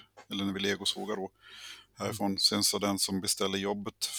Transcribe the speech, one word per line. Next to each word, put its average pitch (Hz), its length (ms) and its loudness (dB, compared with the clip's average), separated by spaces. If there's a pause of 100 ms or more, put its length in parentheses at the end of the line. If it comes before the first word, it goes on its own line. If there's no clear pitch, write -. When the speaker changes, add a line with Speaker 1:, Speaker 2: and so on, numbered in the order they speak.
(320)
Speaker 1:
eller 98 140 -2
när 98 80 0
vi 95 80 -2
legosågar 98 560 0
då, 95 140 -6 (680)
härifrån. 104 280 -2
Speaker 2:
Mm. 98 120 0
Speaker 1:
Sen 104 240 4
så - 160 4
den 98 200 2
som 95 220 0
beställer 98 380 2
jobbet 101 460 -2 (140)